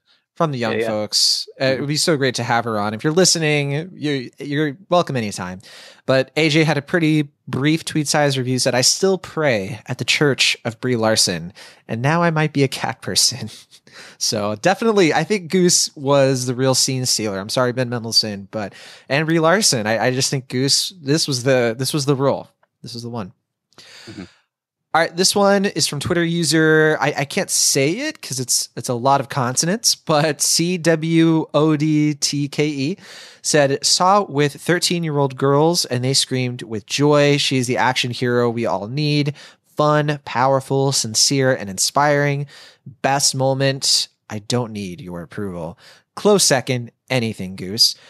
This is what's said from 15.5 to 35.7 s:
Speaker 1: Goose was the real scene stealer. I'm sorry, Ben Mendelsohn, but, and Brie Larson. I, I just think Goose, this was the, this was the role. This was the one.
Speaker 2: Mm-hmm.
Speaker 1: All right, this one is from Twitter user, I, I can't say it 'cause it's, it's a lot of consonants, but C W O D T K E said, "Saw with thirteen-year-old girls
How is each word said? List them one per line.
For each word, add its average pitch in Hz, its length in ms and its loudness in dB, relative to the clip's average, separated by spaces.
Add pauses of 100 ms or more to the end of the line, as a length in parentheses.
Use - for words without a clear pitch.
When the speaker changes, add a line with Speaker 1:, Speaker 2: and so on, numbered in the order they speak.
Speaker 1:
Goose 180 440 2
was 135 520 2
the 127 80 -2
real 131 180 2
scene 127 320 0
stealer. 107 320 -2
I'm 101 120 -8
sorry, 123 240 0
Ben 123 160 -4
Mendelsohn, 110 600 -4
but, 104 240 -8 (340)
and 151 200 0
Brie 165 120 2
Larson. 160 460 2
I, 110 220 0
I 127 40 4
just 131 200 -2
think 135 160 -4
Goose, 135 520 -2
this 147 280 0
was 123 160 -4
the, 120 340 2
this 131 160 -4
was 139 140 -2
the 143 80 2
role. 123 320 0 (340)
This 120 140 -16
was 117 80 -12
the 117 60 -12
one. 117 240 -10 (760)
Speaker 2:
Mm-hmm. 101 160 -16 (720)
Speaker 1:
All 156 60 4
right, 165 140 -2
this 185 200 0
one 202 300 4
is 175 200 -2
from 143 140 -6
Twitter 170 240 -2
user, 156 800 2
I, 143 180 0
I 143 60 -2
can't - 260 -6
say 143 400 2
it 294 280 -6
'cause 127 200 -8
it's, - 360 -4
it's 123 140 -8
a 127 60 -2
lot 135 240 2
of 127 100 -6
consonants, 147 640 -2
but 151 480 0
C 175 380 0
W 160 720 2
O 156 240 4
D 151 380 2
T 143 320 -2
K 147 200 -2
E 147 300 -4 (460)
said, 139 420 2
"Saw 190 380 4
with 143 320 0
thirteen-year-old 160 840 -2
girls 143 480 4